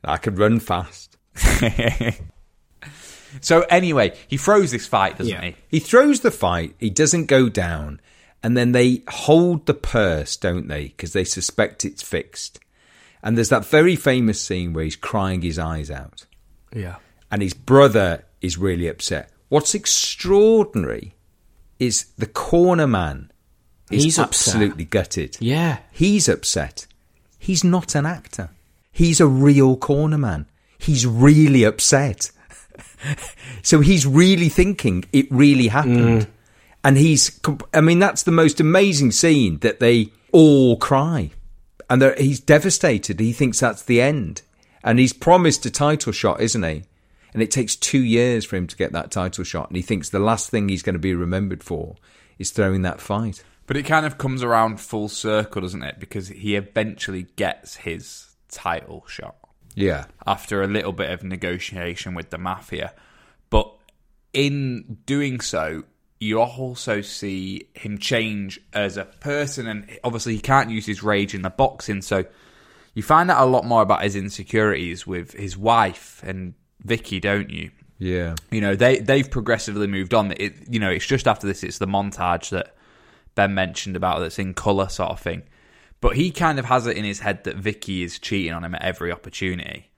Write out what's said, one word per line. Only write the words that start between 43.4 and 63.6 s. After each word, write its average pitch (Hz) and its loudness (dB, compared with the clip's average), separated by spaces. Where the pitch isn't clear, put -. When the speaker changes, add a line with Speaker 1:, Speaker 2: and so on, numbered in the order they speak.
Speaker 1:
that's 117 -2
the 120 2
end. 135 -2
And 117 4
he's 127 4
promised 170 4
a 113 -6
title 147 -2
shot, - 0
isn't 110 -2
he? 80 -4
And 110 -2
it 107 -2
takes 123 -2
two - 0
years 117 2
for - -8
him 90 -4
to - -14
get - -4
that 80 -8
title 92 -6
shot. - -8
And 90 -8
he 90 -4
thinks 92 -6
the 98 -2
last 107 -2
thing 104 -2
he's 95 -4
gonna 95 -4
be 90 -2
remembered 90 -4
for 80 -10
is 95 -8
throwing 95 0
that 90 -6
fight. 107 -6
Speaker 2:
But 135 -6
it 143 -6
kind 156 0
of 151 -8
comes 131 -6
around 113 0
full 107 -8
circle, 107 -4
doesn't 90 -10
it? 71 -12
Because 95 -12
he 104 -6
eventually 101 -6
gets - -6
his - -14
title - -10
shot. - -18
Speaker 1:
Yeah. 87 -4
Speaker 2:
After 98 -4
a 98 -2
little 101 -4
bit 82 -8
of 90 -10
negotiation 90 -10
with 85 -14
the 85 -12
mafia. 90 -10
But - 2